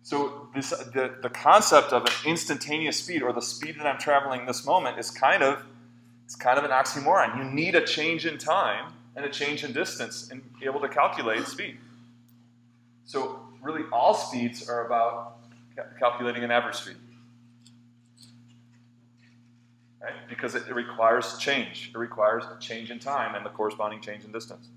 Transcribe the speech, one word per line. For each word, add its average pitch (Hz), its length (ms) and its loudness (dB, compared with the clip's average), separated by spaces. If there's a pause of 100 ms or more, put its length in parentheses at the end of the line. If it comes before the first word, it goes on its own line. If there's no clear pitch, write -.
So 143 520 -4
this, 135 160 -4
the, 127 500 -4
the 123 100 -4
concept 160 600 8
of 120 120 4
an - 80 2 (120)
instantaneous 151 720 -2
speed, 170 260 -4
or 123 100 0
the 117 100 -2
speed 156 360 -10
that 151 100 -4
I'm 131 100 -2
traveling 135 480 2
this 123 180 -6
moment, 139 360 0
is 113 100 -6
kind 160 320 4
of, 139 220 2 (600)
it's - 120 -18
kind 127 220 4
of 147 60 0
an 143 60 -2
oxymoron. 135 680 4
You 135 120 -6
need 165 240 -2
a 160 100 8
change 156 400 -2
in 156 140 -4
time 127 540 0 (240)
and 139 80 -8
a 139 60 -4
change 147 340 -4
in 135 80 -8
distance 120 580 -6
and 131 120 -16 (180)
be 135 60 -6
able 135 140 -2
to 180 80 -2
calculate 135 600 0
speed. - 300 -12 (1300)
So - 360 -4 (220)
really 151 200 -6 (100)
all 143 220 6
speeds 120 540 -4
are 120 180 -4
about 117 520 -2 (360)
ca-, - 120 -10 (120)
calculating 120 460 0
an 120 80 0
average 113 240 2
speed. 92 200 -12 (3000)
Right? 120 120 -10 (160)
Because 120 260 -6
it, 117 140 -4
it 127 60 -6
requires 120 640 2
change. 131 540 -2
It 113 60 -10
requires 117 460 2
a 117 160 -14
change 117 320 -10
in 117 80 -12
time 127 340 -4
and 101 100 -8
the 104 60 -8
corresponding 107 500 -4
change 104 240 -12
in 107 60 -18
distance. - 460 -12